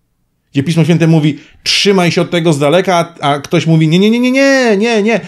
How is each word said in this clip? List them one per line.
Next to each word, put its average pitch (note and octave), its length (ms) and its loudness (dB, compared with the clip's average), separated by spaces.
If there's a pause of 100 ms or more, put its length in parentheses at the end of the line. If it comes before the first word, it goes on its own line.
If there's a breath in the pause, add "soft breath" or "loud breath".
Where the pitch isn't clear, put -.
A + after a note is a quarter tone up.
(520)
Gdzie C#3 120 -2
Pismo E3 200 0
Święte E3 240 2
mówi, D#3 320 0 (240 loud breath)
„Trzymaj F#3 480 0
się F3+ 100 -2
od E3+ 80 -4
tego E3+ 240 0
z C#3 60 -2
daleka”, E3+ 600 0
a, C#3+ 100 -2
a D3 80 -2
ktoś E3 280 -2
mówi, D#3+ 200 2
„Nie, E3 120 2
nie, G#3 100 2
nie, A#3 100 0
nie, B3+ 120 0
nie, C4 460 2
nie, A3 260 0
nie”. A3 240 0